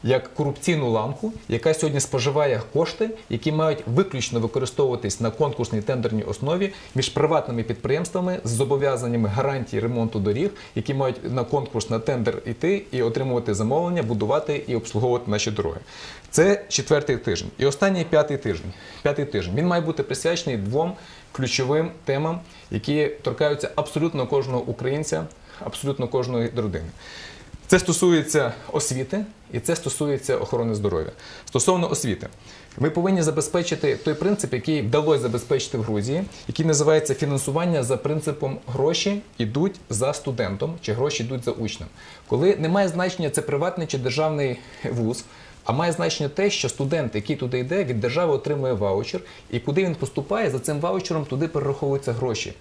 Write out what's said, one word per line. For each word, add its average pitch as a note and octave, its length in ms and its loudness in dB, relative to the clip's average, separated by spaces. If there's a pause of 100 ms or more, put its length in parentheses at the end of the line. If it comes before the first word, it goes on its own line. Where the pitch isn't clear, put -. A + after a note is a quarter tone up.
як B2+ 320 2
корупційну C#3+ 560 0
ланку, C3 420 0 (160)
яка D#3 260 2
сьогодні C#3+ 260 2
споживає C3+ 600 2 (120)
кошти, E3+ 380 2 (200)
які D3+ 220 0
мають D#3 340 2
виключно B2 540 0
використовуватись A#2+ 800 0
на A2+ 100 2
конкурсній A#2+ 500 0
тендерній A2+ 420 0
основі F3+ 500 -2 (220)
між C3 140 0
приватними C#3 540 2
підприємствами E3+ 840 -2
з A#2+ 60 0
зобов'язаннями B2 760 2
гарантії A2+ 540 0
ремонту A#2 360 0
доріг, G#2+ 320 2 (240)
які C3+ 200 -2
мають C3 380 0
на B2 120 0
конкурс, A#2 460 -2
на A2+ 80 2
тендер A#2+ 480 0
іти F3+ 440 0
і B2+ 120 0
отримувати A#2 520 0
замовлення, D3+ 480 2
будувати A#2+ 640 0
і A#2+ 100 0
обслуговувати A#2+ 540 0
наші G#2 200 0
дороги. G2+ 300 -2 (500)
Це G3 380 6
четвертий C#3 480 2
тиждень. - 420 -2
І C3 80 4
останній F3+ 380 2
п'ятий D3+ 320 4
тиждень. F#2+ 360 -4 (300)
П'ятий C#3+ 220 2
тиждень. G2 320 -2
Він D#3+ 100 2
має E3+ 160 2
бути D#3+ 200 -2
присвячений D#3 560 -2
двом C#3 340 0 (400)
ключовим C#3 580 0 (140)
темам, D#3+ 360 0 (300)
які D3 360 2
торкаються D3 680 0
абсолютно D3+ 520 0
кожного B2+ 360 0
українця, D3+ 640 -2 (380)
абсолютно C3+ 440 -4
кожної A#2+ 480 0
родини. F2+ 300 -2 (800)
Це F#3 120 6
стосується D#3 720 2 (200)
освіти C#3+ 520 -2 (280)
і B2 80 -2
це E3 160 0
стосується C#3 600 0
охорони A2+ 380 0
здоров'я. F2 360 0 (340)
Стосовно F3+ 460 2
освіти. - 380 -2 (500)
Ми D3+ 120 4
повинні F3 320 2
забезпечити D3+ 760 2
той D#3 180 -2
принцип, F3+ 400 0
який D3 280 0
вдалося D3 400 4
забезпечити A#2+ 560 0
в A2 40 -2
Грузії, A2+ 400 0 (260)
який D#3+ 180 0
називається D3+ 480 4
фінансування C#3+ 680 0
за B2 140 2
принципом D3 680 -2
"гроші E3+ 560 0 (160)
йдуть C#3 420 0 (100)
за B2 220 2
студентом" A#2+ 680 -2
чи A2 120 -4
"гроші B2+ 300 0
йдуть B2 220 -4
за B2 60 0
учнем". G#2+ 380 -6 (380)
Коли E3+ 300 4
немає F3 320 2
значення, F3 420 -2
це - 120 0
приватний D#3+ 440 -2
чи C3+ 120 -2
державний C3+ 600 0 (320)
вуз, A#2+ 340 0 (400)
а - 80 0
має E3 200 2
значення D#3 360 0
те, G3 220 2
що C3+ 180 -2
студент, C#3 460 0
який G#2+ 220 -2
туди B2+ 220 -2
йде, E3 260 0
від A#2+ 160 0
держави D3 320 2
отримує C3+ 400 0
ваучер, G2+ 480 0 (300)
і A#2+ 100 -2
куди F#3 240 2
він E3+ 100 0
поступає, D3+ 560 -2
за C3 80 -2
цим D3 220 -2
ваучером F3 440 0
туди C#3+ 240 -2
перераховуються C#3 640 0
гроші. A#2 480 -2